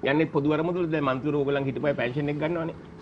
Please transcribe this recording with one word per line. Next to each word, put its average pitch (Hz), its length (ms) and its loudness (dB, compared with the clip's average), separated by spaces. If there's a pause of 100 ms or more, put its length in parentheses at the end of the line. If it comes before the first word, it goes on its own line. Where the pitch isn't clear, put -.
යන්නේ 156 340 4
පොදු 147 160 4
අරමුදලද? 165 400 0
දැන් 147 160 2
මන්ත්‍රීවරු 143 340 0
ඕගොල්ලන් 139 220 0
හිටපු 131 240 -2
අය 139 80 2
පෙන්ෂන් 131 320 -2
එක 147 100 -2
ගන්නවනේ. 165 380 -2 (260)